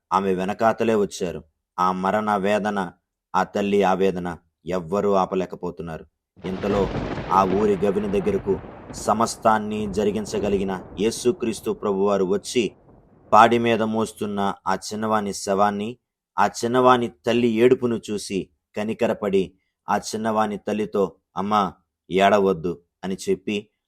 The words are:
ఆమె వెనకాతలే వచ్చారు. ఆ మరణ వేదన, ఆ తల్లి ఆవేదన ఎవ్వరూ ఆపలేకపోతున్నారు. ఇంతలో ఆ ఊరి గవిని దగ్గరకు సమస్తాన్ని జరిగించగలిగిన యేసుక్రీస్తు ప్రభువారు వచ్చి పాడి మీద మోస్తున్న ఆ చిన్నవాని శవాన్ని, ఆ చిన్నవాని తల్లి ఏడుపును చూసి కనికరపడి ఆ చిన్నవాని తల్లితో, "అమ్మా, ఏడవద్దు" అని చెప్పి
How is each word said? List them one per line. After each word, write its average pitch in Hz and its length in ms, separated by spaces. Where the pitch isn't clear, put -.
ఆమె 95 200
వెనకాతలే 110 600
వచ్చారు. 92 480
ఆ 92 120
మరణ 101 440
వేదన, 101 560
ఆ 95 80
తల్లి 101 400
ఆవేదన 90 540
ఎవ్వరూ 92 460
ఆపలేకపోతున్నారు. 87 960
ఇంతలో 95 420
ఆ 95 120
ఊరి 98 340
గవిని 101 440
దగ్గరకు 98 380
సమస్తాన్ని 107 1000
జరిగించగలిగిన 101 920
యేసుక్రీస్తు 113 720
ప్రభువారు 98 540
వచ్చి 101 460
పాడి 113 240
మీద 117 240
మోస్తున్న 104 720
ఆ 95 80
చిన్నవాని 107 580
శవాన్ని, 101 640
ఆ 104 60
చిన్నవాని 123 600
తల్లి 120 400
ఏడుపును 117 540
చూసి 98 380
కనికరపడి 107 760
ఆ 104 80
చిన్నవాని 107 600
తల్లితో, 104 580
"అమ్మా, 98 360
ఏడవద్దు" 95 680
అని 95 140
చెప్పి 104 380